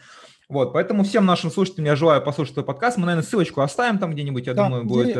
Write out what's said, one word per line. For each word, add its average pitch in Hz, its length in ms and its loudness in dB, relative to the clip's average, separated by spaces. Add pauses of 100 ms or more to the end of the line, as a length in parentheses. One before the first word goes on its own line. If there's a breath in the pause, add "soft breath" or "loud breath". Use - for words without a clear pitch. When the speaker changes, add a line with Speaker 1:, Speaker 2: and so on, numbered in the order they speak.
(500 loud breath)
Speaker 1:
Вот, 131 240 -2
поэтому 190 320 2
всем 202 200 2
нашим 175 260 2
слушателям 185 340 -2
я 147 100 2
желаю 151 260 4
послушать 147 340 -4
твой 143 100 -4
подкаст. 233 320 -2
Мы, 175 80 0
наверное, 170 200 0
ссылочку 175 360 0
оставим 220 360 0
там 185 140 -4
где-нибудь, 139 340 -6
я 131 80 -4
Speaker 2:
Да, 123 120 2
Speaker 1:
думаю, 123 180 -2
будет 123 240 2
Speaker 2:
е-, 120 120 0